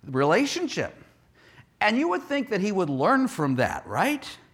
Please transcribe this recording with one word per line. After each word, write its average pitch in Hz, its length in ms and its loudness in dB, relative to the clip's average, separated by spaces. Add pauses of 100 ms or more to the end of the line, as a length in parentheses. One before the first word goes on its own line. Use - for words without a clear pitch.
relationship. 170 880 0 (840)
And 214 160 2
you 320 120 2
would 349 160 -2
think 277 260 -2
that 202 100 0
he 208 120 0
would 180 180 0
learn 214 380 2
from 139 280 0
that, - 300 -2
right? 202 420 -2 (240)